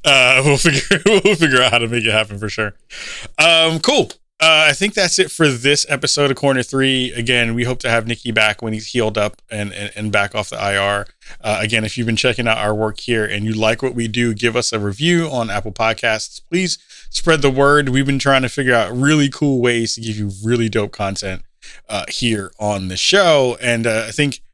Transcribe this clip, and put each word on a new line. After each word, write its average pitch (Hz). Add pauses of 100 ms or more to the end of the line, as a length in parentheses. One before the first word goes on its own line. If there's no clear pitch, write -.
Uh, 131
we'll 143
figure, 151
<laughs> -
we'll 202
figure 135
out 127
how 120
to 117
make 117
it 113
happen 104
for 107
sure. 104 (640)
Um, 165
cool. 269 (280)
Uh, 156
I 143
think 202
that's 185
it 170
for 156
this 135
episode 143
of 131
Corner 131
Three. 131
Again, 117
we 120
hope 127
to 127
have 113
Nikki 117
back 107
when 110
he's 107
healed 110
up 104 (100)
and, 104
and, 101
and 107
back 101
off 104
the 101
I 101
R. 101 (340)
Uh, 107
again, 110
if -
you've 117
been 113
checking 120
out 113
our 107
work 107
here 113
and 101
you 110
like 110
what 123
we 117
do, 117
give 113
us 120
a 110
review 151
on 120
Apple 101
Podcasts. 113
Please 180 (300)
spread 160
the 139
word. 139
We've 131
been 139
trying 131
to 120
figure 127
out 110
really 143
cool 131
ways 120
to 117
give 107
you 104 (140)
really 117
dope 104
content, 98 (480)
uh, 101
here 107
on 101
the 92
show. 156
And, 117
uh, 113
I 110
think 143 (120)